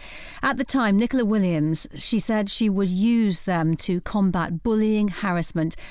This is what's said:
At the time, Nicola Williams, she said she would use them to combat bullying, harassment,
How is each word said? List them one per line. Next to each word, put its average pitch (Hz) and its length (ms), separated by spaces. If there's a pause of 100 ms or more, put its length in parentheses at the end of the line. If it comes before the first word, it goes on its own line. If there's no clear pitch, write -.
(420)
At 269 160
the 262 60
time, 214 340
Nicola 240 280
Williams, 170 600 (100)
she 214 220
said 214 300
she 220 200
would 190 180
use 202 540
them 165 360
to 175 240
combat 180 640
bullying, 214 460
harassment, 170 680 (160)